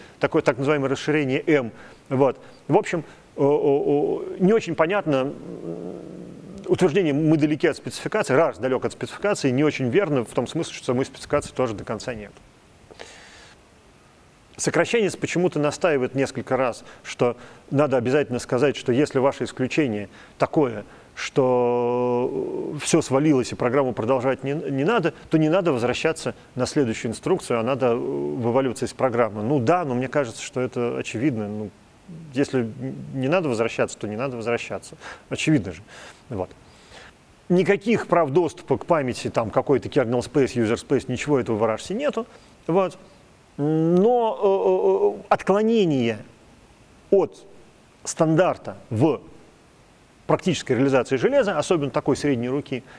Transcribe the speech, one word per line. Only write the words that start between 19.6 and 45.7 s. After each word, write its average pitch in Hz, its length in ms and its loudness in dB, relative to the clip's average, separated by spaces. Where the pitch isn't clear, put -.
такое, 123 480 0
что 123 1700 0
все - 200 2
свалилось 135 500 2
и 104 40 -8
программу 127 360 0
продолжать 123 520 0
не, 135 100 -4
не 143 320 -2
надо, 170 280 0
то 160 80 2
не 156 120 4
надо 170 240 2
возвращаться 123 640 -2
на 127 100 0
следующую 120 460 -2
инструкцию, 127 480 -2
а 113 40 -2
надо, 127 240 0
э, 117 80 4
вываливаться 135 920 -2
из - 80 -6
программы. 113 500 0
Ну 139 160 0
да, 165 240 2
но 135 100 -4
мне 127 140 -2
кажется, 131 340 -4
что - 200 -6
это 127 360 -4
очевидно. 113 520 -4
Ну, 107 200 -8
если 127 360 -2
не 131 140 -4
надо 165 220 0
возвращаться, 113 480 -2
то 117 100 -10
не 107 80 -8
надо 123 220 -6
возвращаться. 110 580 -6
Очевидно 131 440 0
же. 85 80 -14
Вот. 92 200 -6
Никаких 190 580 2
прав 170 220 2
доступа 151 480 0
к - 80 -10
памяти, 131 440 0
там, 113 200 -2
какой-то 127 400 0
kernel 123 300 2
space, 120 360 0
user 117 200 2
space, - 320 -2
ничего 131 320 0
этого 117 180 -2
в 107 80 2
рарсе 110 280 -2
нету. 254 320 -4
Вот. 180 300 0
Но, 175 880 2
э, 196 720 2
э, - 40 -14
э, - 80 -18
отклонение 185 920 2